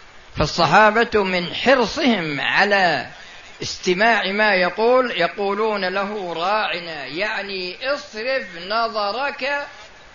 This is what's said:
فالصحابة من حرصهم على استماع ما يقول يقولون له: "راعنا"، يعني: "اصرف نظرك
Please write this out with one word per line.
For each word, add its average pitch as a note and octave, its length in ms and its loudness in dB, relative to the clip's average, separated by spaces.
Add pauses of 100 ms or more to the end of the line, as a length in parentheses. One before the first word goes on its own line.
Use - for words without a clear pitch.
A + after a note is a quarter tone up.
(380)
فالصحابة G#3 840 4
من F3+ 300 -2
حرصهم G#3+ 880 2
على D#3+ 680 2 (540)
استماع G3+ 600 0 (100)
ما G#3 240 2
يقول A3+ 560 2
يقولون G3 760 0
له: G3 480 -4
"راعنا"، E3+ 720 -4
يعني: G3 880 -6
"اصرف B3+ 540 -6 (200)
نظرك A#3 1000 -4 (480)